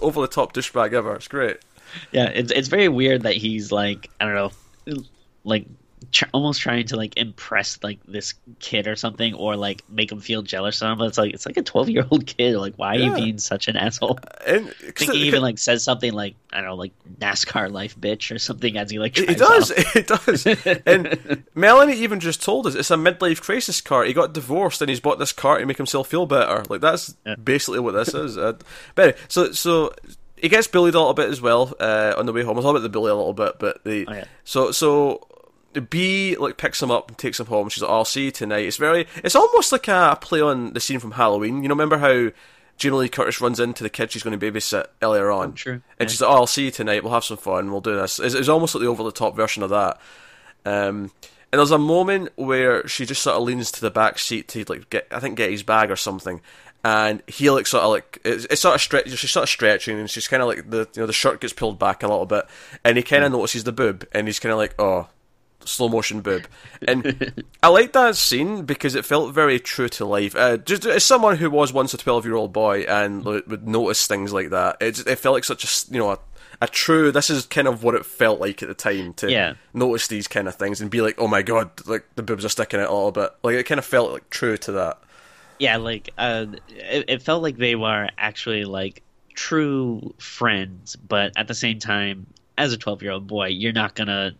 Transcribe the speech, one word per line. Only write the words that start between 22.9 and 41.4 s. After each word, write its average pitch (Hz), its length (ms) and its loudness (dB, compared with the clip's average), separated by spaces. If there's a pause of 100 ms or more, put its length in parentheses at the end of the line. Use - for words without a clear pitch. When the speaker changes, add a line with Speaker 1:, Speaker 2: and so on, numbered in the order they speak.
Speaker 1:
a 170 60 4
midlife 170 440 2
crisis 208 400 -4
car. 123 240 2
He 123 80 0
got 160 220 2
divorced 156 480 -2
and 143 80 -2
he's 123 100 -2
bought - 200 0
this 139 120 -4
car - 280 2
to 127 60 -4
make 135 100 -4
himself 135 320 -4
feel 170 180 0
better. 110 420 2
Like, 107 120 -6
that's - 340 0 (100)
Speaker 2:
Yeah. - 120 -8
Speaker 1:
basically 127 420 -2
what 117 160 -2
this 113 200 0
is. 143 220 -6
Uh, 107 180 -2 (420)
but 190 60 6
anyway, 143 160 6 (100)
so, - 240 2
so 165 420 0 (420)
he 165 140 0
gets 220 160 4
bullied 175 280 4
a 165 40 6
little 147 160 4
bit 123 160 0
as 135 100 -6
well, 123 400 2
uh, 107 380 2
on 120 80 0
the 117 60 -2
way 120 100 0
home. 117 160 -2
It's 123 80 0
all 143 60 4
about 131 100 2
the 113 80 -4
bully 107 200 0
a 104 40 2
little 98 180 -2
bit, 104 260 -2
but - 260 -4
the 104 220 -4
Speaker 2:
Oh, 107 60 -12
yeah. 98 120 -12 (200)
Speaker 1:
so, 131 280 0
so 143 540 2 (640)
B, 190 460 0
like, 135 220 -4
picks - 240 -4
him 127 80 0
up - 180 0
and 120 100 -20
takes 120 220 -6
him 110 60 -10
home. 107 220 0
She's - 140 -8
like, - 80 -2
"Oh, 110 40 2
I'll 110 100 4
see 135 220 -4
you 135 40 -4
tonight." 107 360 -4
It's - 100 -6
very, 160 300 2 (180)
it's - 100 2
almost 440 380 6
like 254 160 0
a, 180 240 6
a - 40 0
play - 240 0
on 131 340 0
the 117 60 -4
scene 131 200 -4
from 110 120 -12
Halloween. 113 500 2